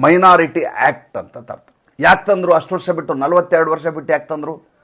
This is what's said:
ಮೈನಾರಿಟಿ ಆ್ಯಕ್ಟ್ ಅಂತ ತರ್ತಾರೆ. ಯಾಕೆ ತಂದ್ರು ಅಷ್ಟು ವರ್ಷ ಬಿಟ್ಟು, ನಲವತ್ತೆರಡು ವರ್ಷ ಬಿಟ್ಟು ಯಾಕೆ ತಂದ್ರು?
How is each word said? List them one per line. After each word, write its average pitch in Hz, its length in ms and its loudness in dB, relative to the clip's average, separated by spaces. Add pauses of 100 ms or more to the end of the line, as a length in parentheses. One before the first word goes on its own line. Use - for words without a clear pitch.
ಮೈನಾರಿಟಿ 170 600 4
ಆ್ಯಕ್ಟ್ - 540 -4
ಅಂತ 92 160 -12
ತರ್ತಾರೆ. - 680 -20
ಯಾಕೆ 180 260 2
ತಂದ್ರು 185 280 2
ಅಷ್ಟು 160 200 -2
ವರ್ಷ 180 160 -4
ಬಿಟ್ಟು, 165 240 -6
ನಲವತ್ತೆರಡು 165 560 0
ವರ್ಷ 156 160 -4
ಬಿಟ್ಟು 151 260 -6
ಯಾಕೆ 147 140 -2
ತಂದ್ರು? 151 420 -10 (160)